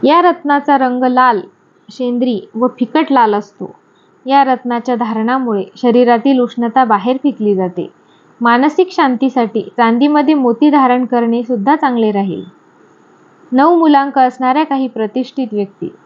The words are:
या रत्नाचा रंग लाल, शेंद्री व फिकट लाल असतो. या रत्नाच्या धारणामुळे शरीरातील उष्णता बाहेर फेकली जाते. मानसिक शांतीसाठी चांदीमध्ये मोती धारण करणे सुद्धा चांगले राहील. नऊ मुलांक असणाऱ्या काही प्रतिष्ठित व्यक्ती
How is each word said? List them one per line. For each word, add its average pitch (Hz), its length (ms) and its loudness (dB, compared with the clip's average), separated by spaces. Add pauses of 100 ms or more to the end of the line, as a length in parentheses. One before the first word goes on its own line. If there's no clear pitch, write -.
या 320 200 4
रत्नाचा 285 560 0
रंग 254 260 -2
लाल, 254 360 2 (500)
शेंद्री 247 500 -4 (140)
व 226 120 0
फिकट 254 440 -2
लाल 233 240 2
असतो. - 400 -8 (520)
या 269 180 2
रत्नाच्या 247 500 -4
धारणामुळे 226 680 -2 (120)
शरीरातील 247 640 2
उष्णता 240 440 0
बाहेर 220 320 0
फेकली 214 380 -2
जाते. 180 380 -4 (480)
मानसिक 285 520 2
शांतीसाठी 254 840 -2
चांदीमध्ये 269 580 2
मोती 254 360 2
धारण 254 360 2
करणे 233 360 -2
सुद्धा 240 340 -2
चांगले 240 340 -2
राहील. 196 340 -4 (1080)
नऊ 302 260 4
मुलांक 285 400 2
असणाऱ्या 254 460 0
काही 269 240 -4
प्रतिष्ठित 240 640 -6
व्यक्ती 202 400 -8 (140)